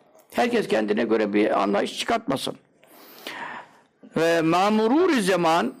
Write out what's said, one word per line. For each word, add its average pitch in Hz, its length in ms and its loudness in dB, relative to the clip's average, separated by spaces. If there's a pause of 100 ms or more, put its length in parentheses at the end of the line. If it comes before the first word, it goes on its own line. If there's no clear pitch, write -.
(320)
Herkes 240 360 0
kendine 214 360 0
göre 107 280 0
bir - 300 2
anlayış 104 360 -2
çıkartmasın. - 580 -4 (1600)
Ve 165 260 2
mamurur 214 680 2
zaman, 185 680 0